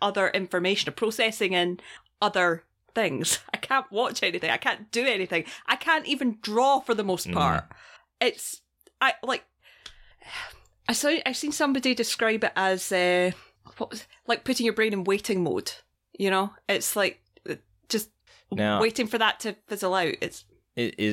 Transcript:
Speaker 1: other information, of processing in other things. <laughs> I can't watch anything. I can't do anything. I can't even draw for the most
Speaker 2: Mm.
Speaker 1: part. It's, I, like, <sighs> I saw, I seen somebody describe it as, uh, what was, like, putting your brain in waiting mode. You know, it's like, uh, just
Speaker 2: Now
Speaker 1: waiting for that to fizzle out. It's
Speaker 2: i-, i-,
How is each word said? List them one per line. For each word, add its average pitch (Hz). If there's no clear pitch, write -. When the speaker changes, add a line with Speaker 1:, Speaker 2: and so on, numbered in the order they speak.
Speaker 1:
other 202
information, 185
of -
processing 220
in 180
other 180
things. 165
<laughs> -
I -
can't 262
watch 226
anything. 175
I -
can't -
do 233
anything. 185
I 247
can't 311
even 262
draw 262
for 247
the 208
most 185
Speaker 2:
Mm. 175
Speaker 1:
part. 143
It's, -
I, 262
like, 240
<sighs> -
I 220
saw, 285
I 262
seen 294
somebody 269
describe 226
it -
as, 190
uh, 180
what -
was, -
like, 233
putting -
your 226
brain 220
in 190
waiting 196
mode. 104
You 196
know, 190
it's -
like, 202
uh, -
just 220
Speaker 2:
Now 208
Speaker 1:
waiting 226
for 226
that 220
to 208
fizzle 190
out. 175
It's -
Speaker 2:
i-, 120
i-, -